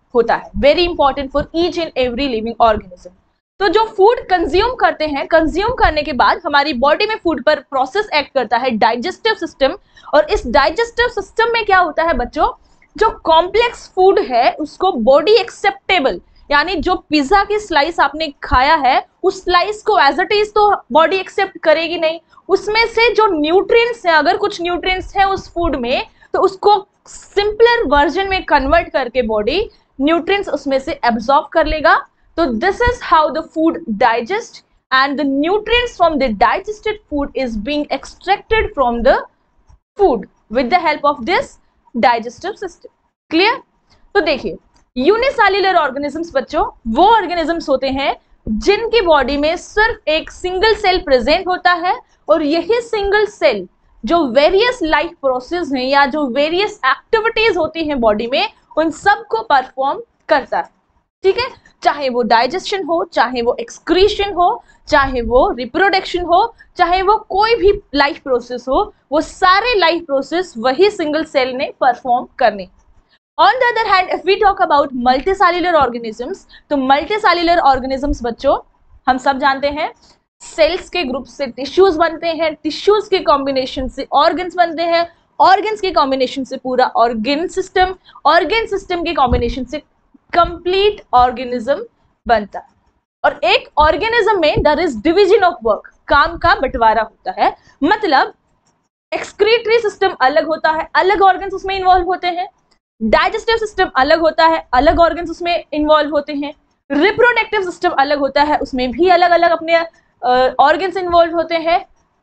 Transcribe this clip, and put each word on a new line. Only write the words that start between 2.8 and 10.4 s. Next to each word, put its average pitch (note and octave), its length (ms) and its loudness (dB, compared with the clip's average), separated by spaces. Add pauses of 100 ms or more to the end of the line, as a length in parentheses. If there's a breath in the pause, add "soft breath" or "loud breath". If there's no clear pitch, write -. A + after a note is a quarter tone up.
तो G4 80 0
जो G#4+ 160 2
food A4 360 2
consume F4+ 540 0
करते D#4+ 320 -2
हैं, D4+ 200 -6
consume E4 460 0
करने E4+ 300 0
के D4+ 100 -6
बाद A#3+ 340 2
हमारी C#4+ 260 0
body D4 340 2
में G#4+ 180 -4
food D#4 200 -2
पर D4+ 160 2
process C#4 540 -4
act C#4+ 200 -4
करता A#3+ 220 0
है B3+ 140 -2
digestive A#3+ 640 -2
system। D#4+ 440 -4 (360 loud breath)
और D4+ 160 2
इस G#4 160 -2